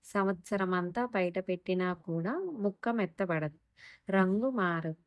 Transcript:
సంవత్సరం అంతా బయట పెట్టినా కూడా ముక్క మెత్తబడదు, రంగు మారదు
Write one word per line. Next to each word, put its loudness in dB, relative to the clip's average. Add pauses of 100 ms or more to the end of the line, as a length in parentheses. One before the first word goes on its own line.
సంవత్సరం 0
అంతా 0 (100)
బయట 0
పెట్టినా 0 (140)
కూడా -2 (260)
ముక్క -2
మెత్తబడదు, -2 (500)
రంగు 4
మారదు -2